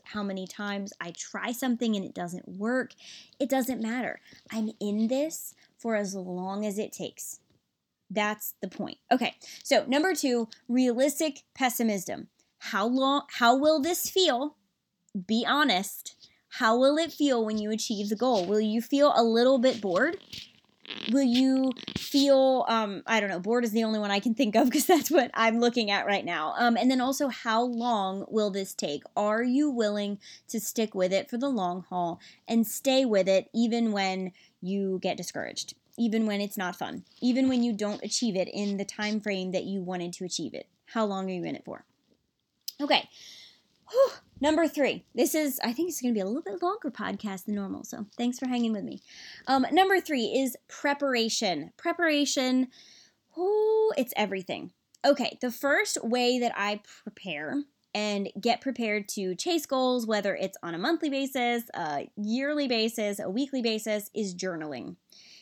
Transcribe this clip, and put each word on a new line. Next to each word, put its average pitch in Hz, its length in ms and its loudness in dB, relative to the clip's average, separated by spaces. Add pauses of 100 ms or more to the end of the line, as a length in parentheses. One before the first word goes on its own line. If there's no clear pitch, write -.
how 208 180 -8
many 190 240 -6
times 202 520 -8
I 170 120 -8
try 196 400 -8
something 233 440 0
and 196 80 -2
it - 120 -12
doesn't 175 320 -8
work. 214 460 -4 (440)
It 269 120 -2
doesn't 262 320 -2
matter. 226 400 -4 (300)
I'm 220 280 -4
in 208 280 0
this 285 460 -4 (240)
for 226 180 -4
as 202 200 -2
long 185 500 -6
as 208 140 -4
it - 120 -6
takes. - 500 -10 (680)
That's 208 520 -2
the 190 80 -6
point. - 280 -10 (140)
Okay, 254 240 0 (280)
so 240 240 4
number 302 280 2
two, 240 320 0 (200)
realistic 262 760 2 (100)
pessimism. 214 760 -2 (320)
How 208 280 -2
long, 269 360 2 (100)
how 240 220 6
will 302 260 4
this 339 280 -2
feel? 294 460 2 (720)
Be 220 200 2
honest. 247 680 0 (400)
How 233 220 4
will 277 200 6
it 330 160 0
feel 254 320 2
when 214 140 -2
you 214 120 -2
achieve 208 380 -2
the 214 60 -2
goal? 226 300 2
Will 208 140 2
you 220 220 2
feel 285 340 4
a 240 80 6
little 240 340 6
bit 240 220 2
bored? 208 380 0 (920)
Will 269 140 4
you 262 480 4 (260)
feel, 269 720 4
um, 214 380 0
I 220 160 2
don't 202 80 0
know, 175 100 -2
bored 226 240 2
is 226 80 0
the 226 140 2
only 220 140 0
one 208 120 -2
I 202 80 2
can 220 160 0
think 214 200 2
of 247 140 6
<laughs> - 20 0
'cause 294 140 2
that's 320 240 4
what 277 240 4
I'm 226 280 2
looking 240 280 2
at 202 160 0
right 202 200 0
now. 156 320 -2
Um, 233 180 4
and 233 160 4
then 254 80 2
also, 262 300 0
how 226 340 0
long 233 640 -2
will 208 220 0
this 196 240 -4
take? 147 300 -4 (120)
Are 208 260 2
you 262 280 2
willing 208 500 0 (300)
to 226 100 -4
stick 220 340 -2
with 185 200 2
it - 160 0
for 240 80 -6
the 269 100 -2
long 185 400 -2
haul 175 320 -4 (300)
and 226 180 2
stay 269 380 2
with 208 240 4
it 285 240 4
even 226 400 2
when 190 400 -2 (280)
you 190 400 -2
get 185 140 -2
discouraged, - 580 -8 (240)
even 226 280 0
when 202 160 -2
it's 202 160 -6
not 180 180 -4
fun, - 300 -10 (160)
even 254 260 2
when 254 160 2
you 240 80 2
don't 208 320 -4
achieve 220 320 -2
it 185 160 -2
in 202 240 -4
the 196 100 -4
time 214 360 -4
frame 190 300 -4
that 180 120 -2
you 196 180 -4
wanted 175 320 -6
to 185 120 -10
achieve 165 280 -6
it? - 140 -12 (200)
How 226 180 -2
long 190 240 -4
are 190 40 -4
you 175 120 -6
in 147 100 -6
it - 80 -12
for? - 220 -14 (960)
Okay. 269 260 2 (800)
Whew. 508 220 4 (300)
Number 311 260 4
three, 233 460 0
this 262 220 2
is, 294 280 0
I 240 80 0
think 330 180 -2
it's - 120 -8
gonna 247 140 0
be 214 40 0
a 190 60 0
little 240 160 -2
bit 381 220 -8
longer 349 260 -2
podcast 196 560 -8
than 208 80 -4
normal, 196 300 -6
so - 240 -12 (100)
thanks 247 220 -2
for 262 80 -4
hanging 240 260 0
with 196 100 -4
me. - 160 -10 (460)
Um, 262 260 4
number 381 300 6
three 262 240 0
is 262 320 0 (100)
preparation. 226 1080 -2
Preparation, 285 920 2 (680)
oh, 427 580 4
it's - 220 -2
everything. 185 540 -4 (340)
Okay, 285 360 2
the 254 100 -4
first 311 520 -2
way 247 360 2
that 240 160 -2
I 208 260 -4 (220)
prepare 165 580 -8 (320)
and 208 360 -2 (100)
get 233 220 0
prepared 214 480 -4
to 185 260 -4
chase 339 320 -2
goals, 254 400 0
whether 202 280 0
it's 190 280 -6
on 170 100 -6
a 165 60 -6
monthly 311 320 -2
basis, 247 540 -2 (100)
a 151 420 -4
yearly 269 500 -2
basis, 220 520 0
a 190 100 -6
weekly 262 320 -2
basis, 214 540 -2
is 202 180 -4
journaling. 165 640 -8 (460)